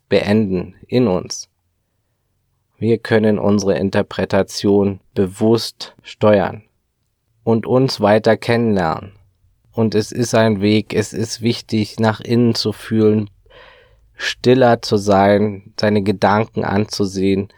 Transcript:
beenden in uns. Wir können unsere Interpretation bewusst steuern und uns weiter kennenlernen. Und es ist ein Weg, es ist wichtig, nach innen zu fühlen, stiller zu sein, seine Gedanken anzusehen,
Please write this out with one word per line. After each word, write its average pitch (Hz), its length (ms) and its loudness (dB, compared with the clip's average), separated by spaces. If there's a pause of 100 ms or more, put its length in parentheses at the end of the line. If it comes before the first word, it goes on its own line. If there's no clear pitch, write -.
beenden 98 680 0 (100)
in 123 220 0
uns. - 420 -6 (1300)
Wir 110 200 0
können 107 400 2
unsere 98 380 0
Interpretation 98 1200 0 (140)
bewusst 104 880 -2
steuern 104 600 0 (800)
und 113 240 -2
uns 127 340 0
weiter 107 360 2
kennenlernen. 104 760 -2 (600)
Und 113 220 -2
es 107 180 -2
ist 120 220 -4
ein 110 260 2
Weg, 104 340 0
es - 180 -2
ist - 280 -8
wichtig, 110 580 -4
nach 110 220 -2
innen 117 340 0
zu 110 180 -4
fühlen, 107 580 0 (840)
stiller 120 680 2
zu - 160 -2
sein, 101 800 2
seine 104 240 0
Gedanken 101 640 0
anzusehen, 98 920 -2